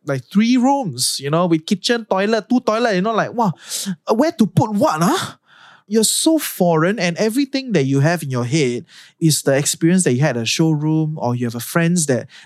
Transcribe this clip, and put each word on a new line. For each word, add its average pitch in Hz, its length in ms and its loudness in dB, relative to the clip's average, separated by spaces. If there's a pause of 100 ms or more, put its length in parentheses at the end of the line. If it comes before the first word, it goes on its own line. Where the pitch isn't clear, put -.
like 135 200 -4
three 233 320 2
rooms, 240 640 0
you 135 100 -6
know, 165 160 2
with 165 220 0
kitchen, 233 380 -2
toilet, 208 440 0
two 247 120 2
toilet, 226 340 0
you 180 60 2
know, 220 120 0
like, 160 180 -2
wow, 214 200 0 (600)
where 285 200 2
to 220 160 2
put 226 240 0
what, 196 320 0
huh? 254 320 0 (560)
You're 220 140 2
so 320 340 2
foreign, 175 600 0
and 170 180 -2
everything 254 560 -2
that 151 100 4
you 135 160 0
have 160 240 0
in 143 60 -8
your 123 160 -2
head 123 400 -2 (340)
is 156 220 2
the 139 160 2
experience 165 480 0
that 135 80 2
you 123 80 0
had 139 160 0
at 117 60 -4
a - 20 -6
showroom, 156 720 0
or 123 160 -2
you 120 100 -4
have 117 100 -6
a 120 40 -8
friends 170 460 0
that, 123 240 -2 (160)